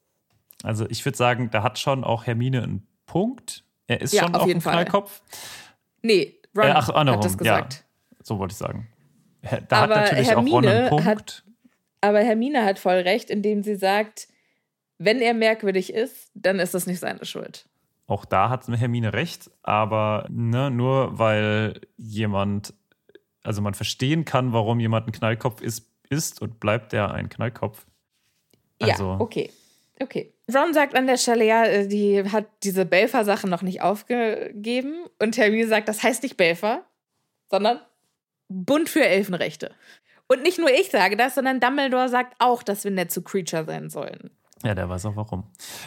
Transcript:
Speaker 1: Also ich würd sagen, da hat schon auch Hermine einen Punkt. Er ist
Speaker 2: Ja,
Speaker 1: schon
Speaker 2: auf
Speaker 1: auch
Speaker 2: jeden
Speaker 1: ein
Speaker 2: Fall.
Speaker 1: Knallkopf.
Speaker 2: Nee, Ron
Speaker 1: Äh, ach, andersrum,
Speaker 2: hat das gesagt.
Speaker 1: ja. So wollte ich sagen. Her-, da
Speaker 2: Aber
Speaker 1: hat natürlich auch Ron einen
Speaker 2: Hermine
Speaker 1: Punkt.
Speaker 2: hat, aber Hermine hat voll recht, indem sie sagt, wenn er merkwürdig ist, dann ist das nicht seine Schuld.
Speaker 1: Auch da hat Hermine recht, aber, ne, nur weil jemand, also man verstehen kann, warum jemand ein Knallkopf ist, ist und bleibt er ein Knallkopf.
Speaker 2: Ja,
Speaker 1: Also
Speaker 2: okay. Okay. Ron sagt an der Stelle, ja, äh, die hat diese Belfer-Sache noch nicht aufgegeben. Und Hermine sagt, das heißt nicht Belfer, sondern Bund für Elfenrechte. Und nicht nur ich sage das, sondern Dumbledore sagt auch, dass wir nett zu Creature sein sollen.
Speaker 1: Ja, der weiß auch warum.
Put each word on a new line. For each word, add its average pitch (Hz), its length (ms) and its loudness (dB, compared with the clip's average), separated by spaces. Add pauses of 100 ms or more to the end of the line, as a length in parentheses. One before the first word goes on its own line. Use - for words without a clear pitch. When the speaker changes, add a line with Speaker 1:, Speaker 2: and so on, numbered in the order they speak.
(640)
Speaker 1:
Also 113 260 -4
ich - 160 -10
würd 143 100 -4
sagen, 123 360 0
da 107 120 0
hat - 160 -4
schon 135 240 -2
auch 117 220 -4
Hermine 120 380 -2
einen 98 220 -6 (200)
Punkt. - 580 -6 (220)
Er - 160 -2
ist 139 120 -2
Speaker 2:
Ja, 196 100 4
Speaker 1:
schon 175 120 2
Speaker 2:
auf - 60 2
Speaker 1:
auch - 60 4
Speaker 2:
jeden 175 120 2
Speaker 1:
ein - 20 0
Speaker 2:
Fall. 165 120 -2 (100)
Speaker 1:
Knallkopf. 202 380 -2 (800)
Speaker 2:
Nee, 196 380 2 (180)
Ron 214 80 4
Speaker 1:
Äh, 143 100 6
ach, 147 140 2
andersrum, 135 300 4
Speaker 2:
hat 107 60 2
das 95 120 -2
gesagt. 107 380 2
Speaker 1:
ja. - 480 -20
So 107 160 -6
wollte 92 140 -4
ich - 40 -14
sagen. 101 300 -8 (540)
Her-, - 200 -6
da - 220 2
Speaker 2:
Aber 214 120 4
Speaker 1:
hat 208 160 4
natürlich 220 240 2
auch - 0 - (140)
Ron 247 180 4
einen 196 120 6
Speaker 2:
Hermine 247 100 2
Speaker 1:
Punkt. 156 160 2
Speaker 2:
hat, - 380 -2 (580)
aber 208 180 4
Hermine 233 460 2
hat 196 140 2
voll 185 180 2
recht, 185 320 0
indem 208 340 -2
sie 208 120 -4
sagt, 196 520 -2 (680)
wenn 220 240 2
er 233 120 4
merkwürdig 220 600 0
ist, - 400 -6
dann 190 260 0
ist 170 140 -2
das 180 140 -4
nicht 180 120 -4
seine - 240 -8
Schuld. - 460 -12 (380)
Speaker 1:
Auch - 180 -6
da 98 240 2
hat 127 200 -4
Hermine 117 440 -2
recht, 151 380 -6 (120)
aber, 107 640 0
ne, 117 420 -2
nur 123 480 0
weil 107 600 0 (160)
jemand, 104 760 -4 (680)
also 104 180 -4
man 104 120 -2
verstehen 143 520 -2
kann, 127 280 0
warum 117 260 2
jemand 113 280 0
ein 117 40 -4
Knallkopf 113 500 -4
ist, - 300 -8 (180)
ist - 320 -6
und 110 200 -10
bleibt 104 320 -2
er 104 180 0
ein 98 180 -6
Knallkopf. - 560 -8 (960)
Speaker 2:
Ja, 214 120 4
Speaker 1:
Also 190 260 -2
Speaker 2:
okay. 233 320 -4 (480)
Okay. - 320 -8 (220)
Ron 302 200 2
sagt 285 220 2
an 262 120 2
der 254 100 2
Stelle, 233 260 2
ja, 226 220 6
äh, 202 220 2
die 202 440 2
hat 214 140 0 (180)
diese 190 220 0
Belfer-Sache 202 640 2
noch 175 140 -2
nicht 185 180 -6
aufgegeben. 233 1200 -4 (140)
Und 220 180 0
Hermine 226 300 4
sagt, 214 220 0
das 214 140 -6
heißt 233 200 0
nicht 269 140 -8
Belfer, 208 480 0 (640)
sondern 214 300 2 (680)
Bund 254 420 0
für 294 140 2
Elfenrechte. 180 680 0 (560)
Und 254 160 2
nicht 359 160 2
nur 320 100 2
ich 339 220 2
sage 202 260 4
das, 254 180 0
sondern 262 240 0
Dumbledore 254 500 0
sagt 247 300 -2
auch, 247 240 2
dass 202 220 -6
wir 202 60 -4
nett 180 200 -2
zu 185 120 -6
Creature 165 420 -4
sein 156 240 -10
sollen. - 400 -12 (340)
Speaker 1:
Ja, 110 120 -2
der 92 140 -4
weiß 90 160 -6
auch 104 100 -6
warum. 101 280 -8 (440)